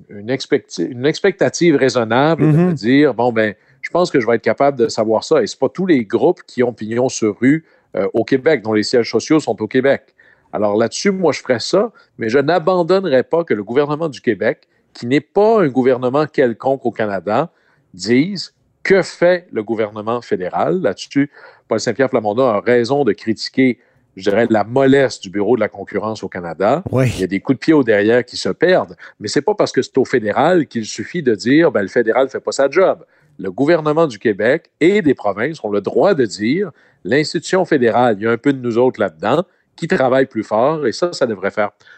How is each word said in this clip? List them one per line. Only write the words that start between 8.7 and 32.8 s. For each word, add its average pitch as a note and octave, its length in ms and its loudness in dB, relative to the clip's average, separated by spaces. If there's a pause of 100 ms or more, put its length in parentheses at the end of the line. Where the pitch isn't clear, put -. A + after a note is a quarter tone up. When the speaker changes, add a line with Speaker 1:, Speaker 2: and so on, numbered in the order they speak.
Speaker 1:
les G#2+ 120 2
sièges A#2 260 0
sociaux D3+ 300 0
sont A2+ 200 -4
au A2 60 -6
Québec. C3 480 -2 (400)
Alors G#2 220 0
là-dessus, A#2 340 0
moi, F#3 220 0
je - 80 -6
ferais A#2+ 200 -2
ça, G#3 320 0 (260)
mais A2+ 100 -4
je A#2 100 2
n'abandonnerais E3+ 840 0
pas E3 200 -2
que C#3+ 100 -2
le G#2 100 -4
gouvernement D3 440 -2
du C3 120 -14
Québec, G#2+ 480 -4 (260)
qui - 120 -12
n'est C#3 140 2
pas G#3+ 420 2
un D#3 60 2
gouvernement B2+ 580 0
quelconque C3 580 -2
au A#2 60 -2
Canada, G#2 600 -2 (440)
dise C3 600 -2 (280)
que F#3+ 200 2
fait F3 500 0
le A#2 100 -4
gouvernement A2 580 -4
fédéral. G#2+ 640 -4
Là-dessus, - 480 -2 (380)
Paul A2 120 -2
Saint-Pierre B2+ 300 -2
Plamondon A2 340 0
a G#2+ 160 0
raison A#2+ 440 0
de G#2+ 100 0
critiquer, - 640 -2 (360)
je F#2+ 140 -8
dirais, G#2+ 220 2
la G#2 140 2
mollesse C3+ 560 2
du F#2+ 100 -14
Bureau G2+ 260 0
de A2+ 40 0
la G#2 100 -2
concurrence G2+ 520 -8
au F#2+ 60 -8
Canada. F#2 600 -2
Speaker 2:
Oui. B2+ 240 0
Speaker 1:
Il - 80 -6
y - 20 -2
a F#2 40 -2
des F#2 120 -2
coups C3+ 180 -2
de - 60 -18
pied D#3+ 80 2
au D3 100 4
derrière A2 400 2
qui - 140 -10
se - 140 -6
perdent, D#3 460 0 (240)
mais G#2 80 -8
c'est D3+ 120 -2
pas G#3 140 0
parce - 180 -2
que - 80 0
c'est - 160 -2
au C3 80 4
fédéral B2+ 640 0
qu'il A2+ 180 -6
suffit A2+ 380 -10
de A#2+ 120 2
dire, « C3+ 380 4
Ben, G#2+ 80 2
le F#2+ 80 -2
fédéral A#2+ 400 2
fait G#2+ 120 -10
pas G#2+ 120 -6
sa C#3 160 0
job. » C#3+ 380 0 (320)